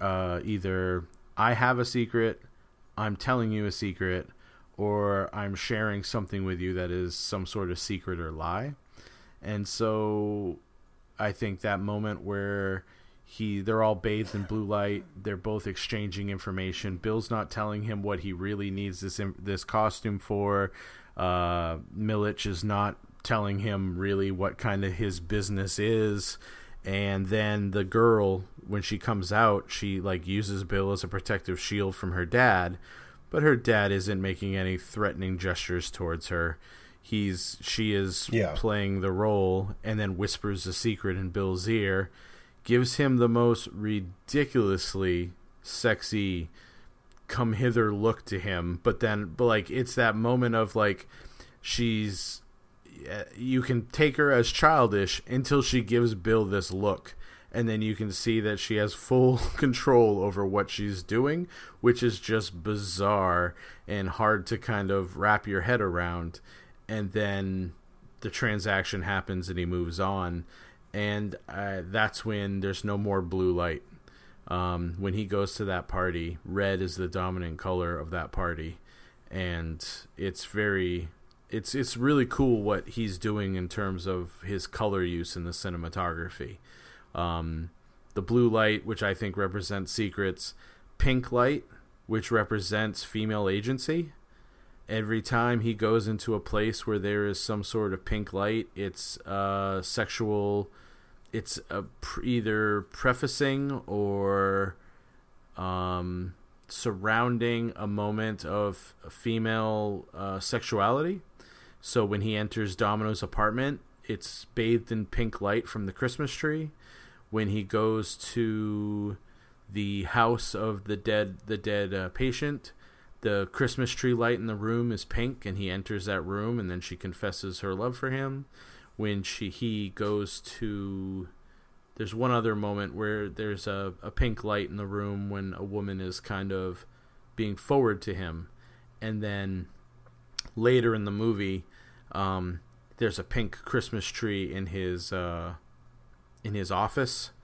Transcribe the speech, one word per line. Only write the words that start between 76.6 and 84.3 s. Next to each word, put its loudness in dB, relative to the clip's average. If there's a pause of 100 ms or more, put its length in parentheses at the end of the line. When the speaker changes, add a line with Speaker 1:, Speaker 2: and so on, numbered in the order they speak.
Speaker 1:
is -2
the -2
dominant -4
color 0
of -8
that -6
party, -4 (540)
and -4 (360)
it's -6
very, 0 (400)
it's, -4
it's 0
really 4
cool 4
what 0
he's -2
doing -2
in -2
terms -4
of -6